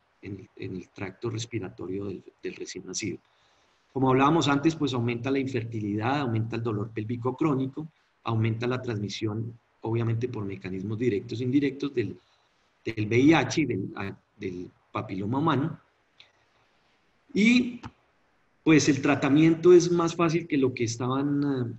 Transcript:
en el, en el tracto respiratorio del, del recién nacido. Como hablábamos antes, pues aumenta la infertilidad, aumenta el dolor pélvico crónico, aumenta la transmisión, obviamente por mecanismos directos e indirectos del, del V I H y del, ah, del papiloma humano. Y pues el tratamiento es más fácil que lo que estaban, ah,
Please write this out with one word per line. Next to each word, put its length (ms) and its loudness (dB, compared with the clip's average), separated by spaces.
en 180 -12
el, 180 -20
en 180 -10
el 140 -14
tracto 400 -10
respiratorio 760 -8
del, 180 -10
del 120 -10
recién 300 -12
nacido. 320 -8
Como 160 2
hablábamos 380 4
antes, 280 2
pues 180 -2
aumenta 380 -2
la 80 0
infertilidad, 800 -4
aumenta 380 -2
el 60 -4
dolor 280 -4
pélvico 440 -4
crónico, 520 -2
aumenta 440 0
la 140 -2
transmisión, 760 -6
obviamente 460 -2
por 180 -8
mecanismos 540 -6
directos 400 -2
e 60 -4
indirectos 500 0
del, 200 -4
del 220 -4
V 100 2
I 160 8
H 280 2
y 40 2
del, 300 -4
ah, 200 -8
del 320 -8
papiloma 480 -4
humano. 400 0
Y 480 4
pues 260 6
el 120 2
tratamiento 720 6
es 180 8
más 240 0
fácil 320 0
que 100 -2
lo 160 2
que 100 -4
estaban, 600 -2
ah, 240 -2